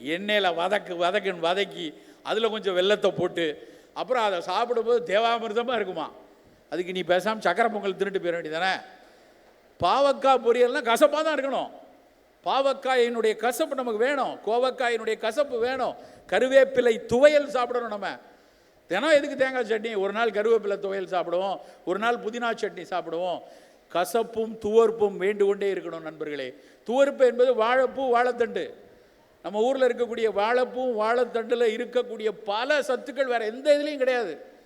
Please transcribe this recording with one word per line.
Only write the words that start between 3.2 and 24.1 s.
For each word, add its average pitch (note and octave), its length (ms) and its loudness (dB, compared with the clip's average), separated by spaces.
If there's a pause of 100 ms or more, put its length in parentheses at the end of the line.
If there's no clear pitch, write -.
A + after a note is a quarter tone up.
அப்புறம் A3 280 -2
அதை G3 180 0
சாப்பிடும்போது A3+ 760 0
தேவாமிர்தமா A3+ 600 0
இருக்குமா. F3 380 -4 (580)
அதுக்கு F3 220 -4
நீ F#3 80 -2
பேசாம F#3 400 0
சக்கரை G#3 320 2
பொங்கல் G3 220 -4
தின்னுட்டு F#3+ 300 -4
போயிட E3+ 120 0
வேண்டியதானே. E3 440 -2 (1000)
பாவக்காய் B3 680 4
பொரியல்னா A#3+ 360 4
கசப்பா C#4+ 400 4
தான் D#4 160 0
இருக்கணும். B3 320 -4 (720)
பாவக்காயினுடைய A#3+ 920 2
கசப்பு B3+ 380 -2
நமக்கு B3 240 -2
வேணும், A#3+ 480 0
கோவக்காயினுடைய A#3 720 0
கசப்பு A#3+ 400 -2
வேணும். B3 360 -2 (340)
கருவேப்பிலை B3 800 4
துவையல் C#4+ 400 6
சாப்பிடணும் A#3+ 420 -2
நம்ம. G3+ 200 -6 (800)
தினம் A3+ 240 0
எதுக்கு C#4+ 260 4
தேங்காய் C4 320 0
சட்னி? A3 300 -2
ஒரு G3 140 0
நாள் A3+ 180 0
கருவேப்பிலை G3+ 480 0
துவையல் F#3+ 280 -6
சாப்பிடுவோம், F3 540 -2 (240)
ஒரு F#3 140 -2
நாள் A#3 180 0
புதினா A#3 440 -4
சட்னி F3+ 300 -6
சாப்பிடுவோம். E3 480 -4 (540)
கசப்பும் A3 640 -2